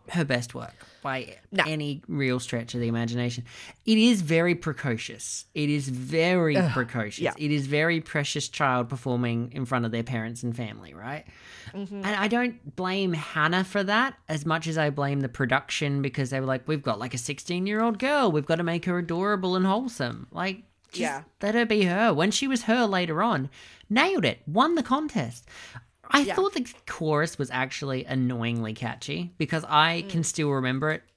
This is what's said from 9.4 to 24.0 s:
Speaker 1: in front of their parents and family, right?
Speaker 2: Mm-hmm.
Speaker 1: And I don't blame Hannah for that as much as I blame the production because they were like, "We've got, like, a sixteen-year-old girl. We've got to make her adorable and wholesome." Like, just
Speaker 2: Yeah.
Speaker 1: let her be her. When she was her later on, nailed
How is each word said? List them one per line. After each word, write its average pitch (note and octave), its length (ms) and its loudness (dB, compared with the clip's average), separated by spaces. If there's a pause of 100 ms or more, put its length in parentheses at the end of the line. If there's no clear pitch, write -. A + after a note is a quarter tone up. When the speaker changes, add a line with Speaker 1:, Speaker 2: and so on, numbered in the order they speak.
Speaker 1:
in C3 140 -4
front A#2+ 200 0
of A2 60 -2
their A#2 100 -2
parents A#2 400 -6
and A#2+ 160 -4
family, G#2 380 -10
right? B2 300 -10 (480)
Speaker 2:
Mm-hmm. G3 240 -8
Speaker 1:
And G3 100 -6
I G#3 200 0
don't A#3+ 480 -2
blame F#3 380 0
Hannah D#3+ 500 2
for G3 200 -2
that A3+ 320 0 (120)
as D3+ 160 -4
much D#3+ 220 0
as D#3+ 140 -2
I D3+ 100 4
blame C#3+ 300 0
the C3+ 100 0
production C#3 720 0
because C3+ 300 -2
they C3+ 80 -2
were C3 80 -2
like, C3 200 -2
"We've D3+ 140 0
got, A2 160 -2
like, B2 160 -8
a B2 60 -4
sixteen-year-old G3 800 0
girl. C4 320 4
We've D3+ 140 2
got D#3+ 100 2
to F3 80 0
make E3+ 220 0
her F3 120 2
adorable F#3 580 0
and F#3 120 4
wholesome." F#3+ 640 -2
Like, F#3+ 320 -6 (280)
just F3+ 100 -6
Speaker 2:
Yeah. D3 220 -2 (200)
Speaker 1:
let G#3 100 0
her A#3 120 4
be G#3+ 180 4
her. G3 280 4
When E3+ 200 4
she C#4 160 0
was C4 160 2
her A#3 240 4
later F3+ 340 2
on, D#3 300 0 (360)
nailed C#4 380 2